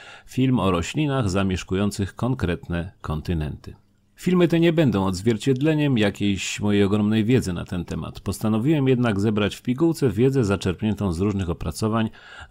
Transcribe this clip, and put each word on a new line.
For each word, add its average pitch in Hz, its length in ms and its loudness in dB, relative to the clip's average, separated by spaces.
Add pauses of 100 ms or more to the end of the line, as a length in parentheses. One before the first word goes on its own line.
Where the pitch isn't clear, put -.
(260)
Film 127 340 0
o 95 100 2
roślinach 127 600 0
zamieszkujących 98 840 -2
konkretne 87 840 -4
kontynenty. 78 760 -6 (400)
Filmy 180 320 2
te 165 120 2
nie 170 120 4
będą 120 340 2
odzwierciedleniem 127 920 0
jakiejś 101 600 0
mojej 101 240 4
ogromnej 107 400 2
wiedzy 107 280 2
na 85 120 -6
ten 87 200 -6
temat. 80 360 -8
Postanowiłem 113 680 0
jednak 120 320 2
zebrać 104 360 0
w - 60 -20
pigułce 143 480 0
wiedzę 127 340 2
zaczerpniętą 98 680 -2
z 82 80 -4
różnych 98 300 -2
opracowań, 110 600 -2 (400)